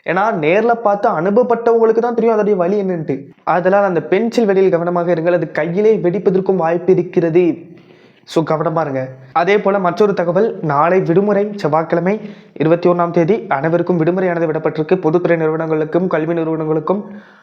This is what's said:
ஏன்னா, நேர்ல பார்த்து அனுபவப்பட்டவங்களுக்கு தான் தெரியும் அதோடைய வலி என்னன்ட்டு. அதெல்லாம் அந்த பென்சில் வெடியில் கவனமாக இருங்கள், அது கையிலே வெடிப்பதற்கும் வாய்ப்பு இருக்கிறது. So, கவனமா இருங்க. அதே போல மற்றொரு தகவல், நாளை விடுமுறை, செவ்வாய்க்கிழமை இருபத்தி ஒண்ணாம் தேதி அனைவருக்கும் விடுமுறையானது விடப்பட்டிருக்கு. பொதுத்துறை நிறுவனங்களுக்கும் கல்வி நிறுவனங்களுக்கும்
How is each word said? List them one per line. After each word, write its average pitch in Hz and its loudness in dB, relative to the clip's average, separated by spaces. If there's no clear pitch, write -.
ஏன்னா, 196 0
நேர்ல 202 2
பார்த்து 202 0
அனுபவப்பட்டவங்களுக்கு 226 2
தான் 233 -2
தெரியும் 226 2
அதோடைய 208 2
வலி 185 0
என்னன்ட்டு. 156 -4
அதெல்லாம் 185 2
அந்த 180 0
பென்சில் 226 0
வெடியில் 190 2
கவனமாக 175 0
இருங்கள், 175 0
அது 165 -2
கையிலே 185 0
வெடிப்பதற்கும் 185 0
வாய்ப்பு 175 0
இருக்கிறது. 170 2
So, 165 -2
கவனமா 160 -2
இருங்க. 131 -4
அதே 185 2
போல 202 0
மற்றொரு 190 2
தகவல், 185 0
நாளை 165 2
விடுமுறை, 202 0
செவ்வாய்க்கிழமை 170 -2
இருபத்தி 170 2
ஒண்ணாம் 175 0
தேதி 175 0
அனைவருக்கும் 165 0
விடுமுறையானது 170 0
விடப்பட்டிருக்கு. 156 -2
பொதுத்துறை 170 2
நிறுவனங்களுக்கும் 160 -2
கல்வி 165 -2
நிறுவனங்களுக்கும் 160 -2